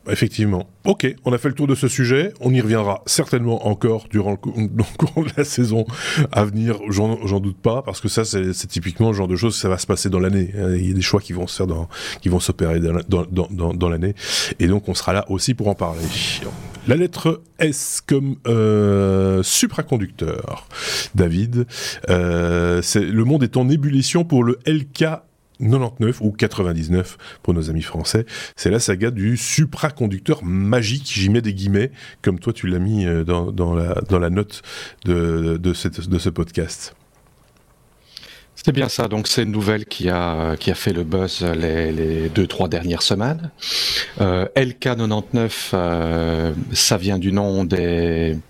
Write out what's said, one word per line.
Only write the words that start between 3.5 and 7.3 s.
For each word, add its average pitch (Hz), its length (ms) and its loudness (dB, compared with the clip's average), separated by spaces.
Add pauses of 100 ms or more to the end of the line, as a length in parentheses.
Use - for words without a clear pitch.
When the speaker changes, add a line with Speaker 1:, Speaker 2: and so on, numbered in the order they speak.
Speaker 1:
encore 107 420 0
durant 101 200 2
le 98 80 -2
cou-, - 180 -6
<laughs> - 0 -
le 107 260 0 (140)
cours 160 280 0
de 147 120 -4
la 147 80 2
saison 113 400 0 (480)
à 104 120 4
venir. 110 340 0 (100)
J'en, 107 380 2
j'en 98 120 2